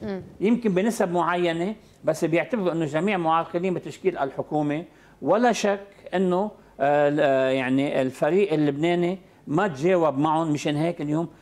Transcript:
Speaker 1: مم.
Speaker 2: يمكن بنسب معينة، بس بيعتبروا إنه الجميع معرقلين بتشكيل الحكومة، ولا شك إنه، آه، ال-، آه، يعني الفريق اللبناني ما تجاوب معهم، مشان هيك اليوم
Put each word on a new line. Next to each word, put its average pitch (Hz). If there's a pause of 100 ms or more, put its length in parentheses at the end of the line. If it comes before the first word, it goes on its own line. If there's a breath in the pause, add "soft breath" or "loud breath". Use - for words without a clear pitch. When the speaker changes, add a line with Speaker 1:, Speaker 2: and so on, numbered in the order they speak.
Speaker 1:
مم. 196 (180)
Speaker 2:
يمكن 220
بنسب 196
معينة، 175 (280 loud breath)
بس 151
بيعتبروا 170
إنه 165
الجميع 160
معرقلين 170
بتشكيل 170
الحكومة، 147 (360 loud breath)
ولا 214
شك 202 (260)
إنه، 185 (280 loud breath)
آه، 147
ال-، 147
آه، 135
يعني 135
الفريق 151
اللبناني 170 (280 loud breath)
ما 208
تجاوب 160
معهم، 156
مشان 147
هيك 165
اليوم 151 (140 loud breath)